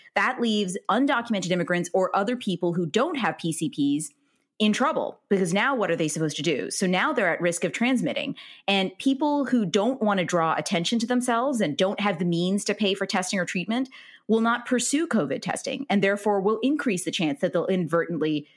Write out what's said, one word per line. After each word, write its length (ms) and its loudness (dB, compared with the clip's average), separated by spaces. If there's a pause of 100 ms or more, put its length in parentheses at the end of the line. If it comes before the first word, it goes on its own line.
(140)
that 260 0
leaves 380 0 (100)
undocumented 640 0
immigrants 440 0
or 220 2
other 200 0
people 380 -2
who 120 0
don't 320 0
have 220 -2
P 120 -2
C 180 -2
Ps 420 0 (460)
in 140 2
trouble, 560 0
because 260 2
now 220 2
what 160 0
are 60 0
they 100 0
supposed 300 -2
to 40 -6
do? 300 -2
So 160 0
now 240 2
they're 160 2
at 140 0
risk 240 0
of 80 -2
transmitting. 640 0 (340)
And 280 2
people 460 2
who 220 2
don't 360 0
want 180 2
to 60 2
draw 300 2
attention 440 0
to 60 -2
themselves 540 0
and 160 0
don't 240 0
have 200 0
the 60 0
means 380 0
to 100 -2
pay 200 0
for 120 -4
testing 320 -2
or 60 0
treatment 460 -4 (400)
will 100 4
not 260 0
pursue 420 0
covid 340 -2
testing, 480 -6
and 120 4
therefore 380 2
will 240 0
increase 400 0
the 80 -4
chance 300 -2
that 100 0
they'll 140 0
inadvertently 920 0